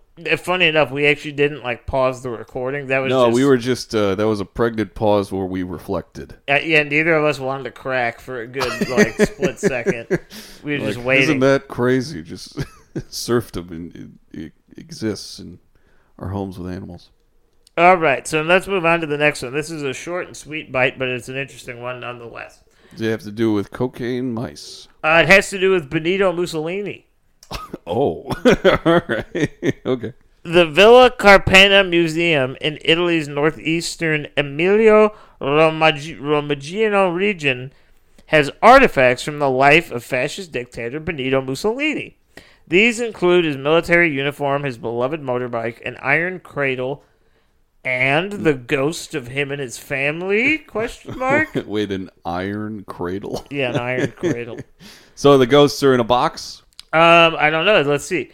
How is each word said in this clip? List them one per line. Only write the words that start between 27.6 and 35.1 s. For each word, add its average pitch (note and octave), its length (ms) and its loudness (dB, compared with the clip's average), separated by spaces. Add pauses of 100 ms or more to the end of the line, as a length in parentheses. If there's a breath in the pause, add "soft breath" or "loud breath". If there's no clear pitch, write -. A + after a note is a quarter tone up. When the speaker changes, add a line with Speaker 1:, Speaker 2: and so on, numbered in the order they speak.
Speaker 2:
Oh, F#2+ 380 -2 (200)
<laughs> F#3 400 2
all E3+ 220 4
right. - 680 -4 (100)
Okay. B2 280 -6 (300)
Speaker 1:
The E3+ 240 4
Villa A3+ 420 8
Carpena G3 800 6
Museum E3 760 0
in D#3 240 -4
Italy's E3 420 0
northeastern D3+ 1000 -4 (100)
Emilio G#3 800 4 (260 soft breath)